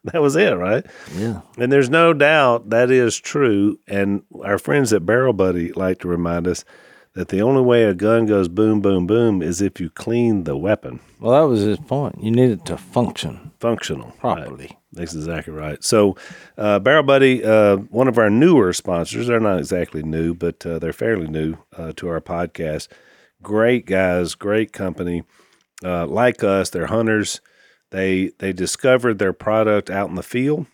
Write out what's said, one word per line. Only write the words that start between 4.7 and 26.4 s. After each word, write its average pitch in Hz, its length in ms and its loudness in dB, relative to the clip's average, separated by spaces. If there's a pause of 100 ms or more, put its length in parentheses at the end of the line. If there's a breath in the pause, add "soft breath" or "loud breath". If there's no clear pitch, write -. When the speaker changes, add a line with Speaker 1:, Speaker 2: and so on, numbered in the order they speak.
Speaker 1:
at 92 140 2
Barrel 123 280 2
Buddy 90 400 0
like 92 260 -2
to 90 80 -10
remind 85 400 -2
us 87 180 -4 (480 soft breath)
that 92 160 -8
the 98 120 -2
only 131 200 2
way 120 220 4
a 104 120 4
gun 110 320 2
goes 98 200 2
boom, 107 340 2
boom, 95 260 2
boom 110 360 2
is 87 180 -4
if 98 180 -4
you 85 120 -6
clean 113 540 -2
the 73 120 -4
weapon. 90 420 -4 (200)
Speaker 2:
Well, 117 200 0
that 160 80 2
was 113 140 2
his 104 180 0
point. 143 440 -6
You 110 80 -4
need 123 200 4
it 95 140 -6
to 87 120 -8
function - 840 -6
Speaker 1:
Functional. 78 600 -6
Speaker 2:
properly. 73 480 -6
Speaker 1:
Right. - 100 -20 (160)
That's 82 220 -12
exactly 80 380 -8
right. 76 300 -10
So, 104 320 2 (440 loud breath)
uh, 104 200 0
Barrel 139 240 0
Buddy, 135 400 4
uh, 104 340 4 (120)
one 131 180 2
of 117 120 0
our 107 100 4
newer 120 420 6
sponsors, 92 560 -4
they're 117 120 0
not 104 180 2
exactly 80 460 -4
new, 80 320 -2
but, 85 300 -6
uh, 82 140 -6
they're 80 140 -6
fairly 110 340 -4
new, 78 300 -6 (180)
uh, 82 220 -12
to 90 100 -10
our 82 140 -6
podcast. 82 680 -8 (540 soft breath)
Great 110 460 0
guys, 90 480 0
great 107 360 -2
company. 87 520 -6 (600 soft breath)
Uh, 87 240 -4
like 117 360 0